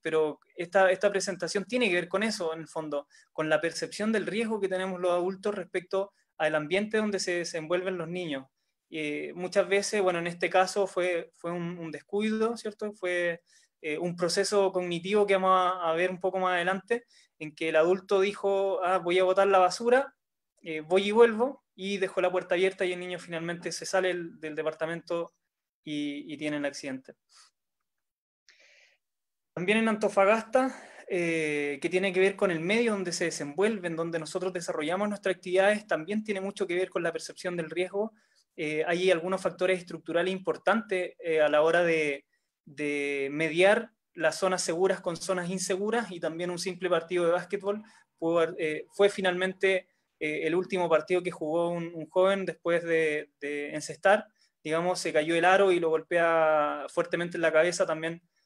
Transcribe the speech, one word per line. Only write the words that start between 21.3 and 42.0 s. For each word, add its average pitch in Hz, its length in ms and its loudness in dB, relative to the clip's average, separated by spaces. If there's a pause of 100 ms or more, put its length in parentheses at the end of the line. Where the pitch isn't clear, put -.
y 196 220 -4
dejó 185 240 -2
la 180 100 4
puerta 180 220 -2
abierta 190 320 0
y 180 80 -2
el 180 60 -8
niño 180 200 -8
finalmente 170 520 -8
se - 140 -10
sale 190 260 2
el, 170 280 -8
del 156 160 -8
departamento 165 800 -4 (500)
y, 147 480 -6
y 143 60 -12
tiene 151 200 -4
el 143 80 -2
accidente. 139 500 -10 (2500)
También 196 260 0
en 226 100 2
Antofagasta, 220 840 2 (360)
eh, 151 720 -2
que 175 80 0
tiene 185 240 0
que 185 80 2
ver 190 140 4
con 196 160 2
el 160 100 -2
medio 220 300 2
donde 185 200 -2
se 175 140 -2
desenvuelven, 165 680 -2
donde 165 240 -4
nosotros 180 340 -6
desarrollamos 175 560 -2
nuestras 196 260 -2
actividades, 190 520 2
también 208 360 -2
tiene 202 160 -4
mucho 196 280 -6
que 170 80 -2
ver 180 140 -2
con 180 120 -4
la 170 100 -2
percepción 175 460 -8
del 160 140 -6
riesgo. 185 420 -4 (420)
Eh, 156 320 -2
hay 175 240 2
algunos 180 300 0
factores 180 380 0
estructurales 170 520 -2
importantes, 185 880 -2
eh, 160 220 2
a 147 80 6
la 151 140 6
hora 165 200 4
de, 156 420 0 (380)